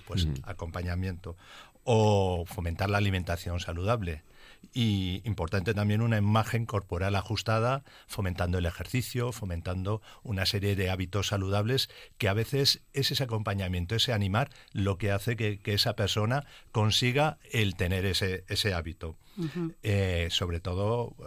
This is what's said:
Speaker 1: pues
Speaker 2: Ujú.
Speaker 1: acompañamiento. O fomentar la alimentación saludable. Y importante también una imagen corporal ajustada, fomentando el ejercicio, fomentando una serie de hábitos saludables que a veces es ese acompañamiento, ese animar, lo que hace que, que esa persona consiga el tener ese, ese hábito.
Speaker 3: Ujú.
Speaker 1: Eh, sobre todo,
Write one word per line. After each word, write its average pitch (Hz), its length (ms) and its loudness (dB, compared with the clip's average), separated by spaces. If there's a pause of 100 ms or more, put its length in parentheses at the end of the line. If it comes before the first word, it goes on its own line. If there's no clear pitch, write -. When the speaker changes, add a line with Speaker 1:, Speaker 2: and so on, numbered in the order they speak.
Speaker 1:
pues 98 180 0
Speaker 2:
Ujú. 76 180 0
Speaker 1:
acompañamiento. 90 960 -6 (480)
O 101 640 4
fomentar 85 440 -2
la 101 80 4
alimentación 87 640 0
saludable. 87 640 -4 (500)
Y 98 520 2
importante 98 500 -2
también 104 260 2
una 117 160 2
imagen 110 500 2
corporal 98 500 0
ajustada, 113 640 0 (240)
fomentando 90 520 0
el 87 80 2
ejercicio, 120 640 -4
fomentando 92 680 -4 (220)
una 95 240 -2
serie 101 300 2
de 92 120 2
hábitos 95 380 0
saludables 101 640 0 (280)
que 104 100 2
a 98 60 4
veces 135 480 0 (100)
es 135 180 0
ese 143 140 0
acompañamiento, 98 720 -2
ese - 160 2
animar, 104 380 2 (220)
lo 98 260 2
que 101 120 0
hace 98 240 0
que, 104 240 -2
que 104 160 -2
esa 104 220 0
persona 110 500 0 (240)
consiga 123 680 2 (120)
el 104 240 2
tener 92 320 0
ese, 92 400 -2
ese 104 260 0
hábito. 82 440 -6 (200)
Speaker 3:
Ujú. 165 460 -4
Speaker 1:
Eh, 95 480 2
sobre 85 300 -2
todo, 104 560 -2 (100)